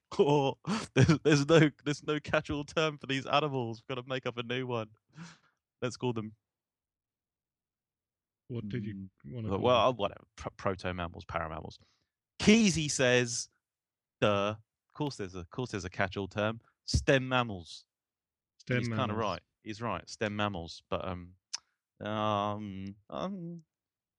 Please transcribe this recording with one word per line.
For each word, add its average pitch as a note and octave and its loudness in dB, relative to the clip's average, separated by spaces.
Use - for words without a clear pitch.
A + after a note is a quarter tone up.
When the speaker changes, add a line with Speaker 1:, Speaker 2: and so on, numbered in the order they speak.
Speaker 1:
<laughs> - -12
"Oh, C#3 2
there's, C3+ 6
there's C#3+ 6
no, D#3 8
there's D3 -4
no D3+ 0
catch-all D3 -2
term D#3 -2
for - -18
these C3+ -2
animals. C3 0
We've C3+ -6
gotta B2 -10
make C3+ -4
up A#2 -6
a A#2+ -6
new B2 -4
one. A2+ -4
Let's B2 -4
call B2+ -2
them" A2 -6
Speaker 2:
What A2+ -6
did G2+ -6
you G2+ -8
Speaker 1:
Mm, G2 -14
Speaker 2:
wanna A2 -6
Speaker 1:
well, F#2+ 0
Speaker 2:
call G2 -2
Speaker 1:
well, B2 6
Speaker 2:
them? - 6
Speaker 1:
uh, C3 2
whatever, - -4
pr-, - -8
proto-mammals, F2+ -4
paramamals. D#2+ -6
Kesey F3+ 6
says, B2 2
"Duh. G#2 2
Of - -20
course D3 -4
there's F#2 -8
a, F#2 -6
of E2+ -10
course B2+ -6
there's A2 -6
a A2+ -8
catch-all G2 -2
term. A2 -2
Stem C3+ 2
mammals." A#2 -4
Speaker 2:
Stem B2 -4
Speaker 1:
He's A#2+ -4
kinda A#2 -2
Speaker 2:
mammals. G#2+ -4
Speaker 1:
right. F#2 -2
He's G#2+ -10
right. F#2 -6
Stem G#2 -4
mammals, G2 -4
but, F2+ -4
um, F2+ -8
um, G#2 -2
um, E3+ -8